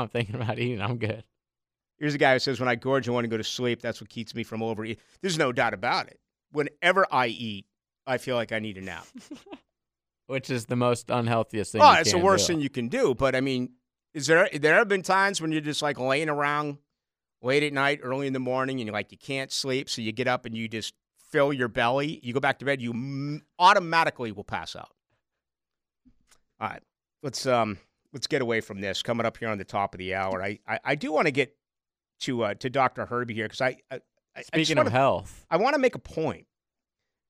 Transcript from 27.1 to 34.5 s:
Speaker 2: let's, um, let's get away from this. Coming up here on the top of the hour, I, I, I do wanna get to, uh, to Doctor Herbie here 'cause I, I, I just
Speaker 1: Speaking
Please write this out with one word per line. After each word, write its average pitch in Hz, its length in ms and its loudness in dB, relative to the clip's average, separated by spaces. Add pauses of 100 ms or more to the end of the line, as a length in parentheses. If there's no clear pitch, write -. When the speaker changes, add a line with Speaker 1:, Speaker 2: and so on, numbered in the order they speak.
Speaker 2:
let's, 139 240 -8
um, 113 300 2 (360)
let's 139 140 -10
get 143 140 0
away 113 200 0
from 98 200 -10
this. 98 200 -4
Coming 117 240 -2
up 110 120 -4
here 117 120 -8
on 104 80 -4
the 95 60 -8
top 101 300 -2
of 90 60 -14
the 92 160 -6
hour, 95 280 -2
I, 101 240 -6
I, 110 160 -2
I 135 120 0
do 247 160 -6
wanna 226 200 2
get 127 240 0 (680)
to, 120 220 -2
uh, 101 120 0
to 131 140 -6
Doctor 123 360 0
Herbie 120 300 -6
here 110 120 -4
'cause - 140 -8
I, 131 160 -2 (120)
I, 135 60 -12 (400)
I - 40 -18
just - 100 -16
Speaker 1:
Speaking 156 280 2